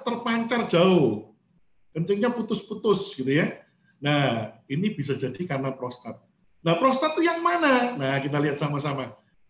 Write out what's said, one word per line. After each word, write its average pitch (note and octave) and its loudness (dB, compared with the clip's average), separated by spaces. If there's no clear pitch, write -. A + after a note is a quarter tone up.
terpancar A3+ -2
jauh. D#3+ 4
Kencingnya G3+ 0
putus-putus A3 -2
gitu C3 -2
ya. F3 2
Nah, C3+ 0
ini F#3 -2
bisa C#3 -4
jadi B2 -6
karena C3+ -4
prostat. B2 -12
Nah, E3 2
prostat C#4+ 2
itu E4 2
yang E4+ 0
mana? C#4+ 2
Nah, C3+ 0
kita C#3+ -2
lihat C#3+ 0
sama-sama. C3+ -4